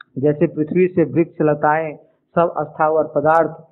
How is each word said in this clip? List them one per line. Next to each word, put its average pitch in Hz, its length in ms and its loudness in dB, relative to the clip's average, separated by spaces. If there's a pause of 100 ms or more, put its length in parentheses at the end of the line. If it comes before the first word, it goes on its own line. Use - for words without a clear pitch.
(180)
जैसे 147 280 0
पृथ्वी 160 420 0
से 180 160 0
वृक्ष, 156 380 -2
लताएं, 151 540 -2 (380)
सब 175 220 0
अस्थावर 156 480 0
पदार्थ 156 680 0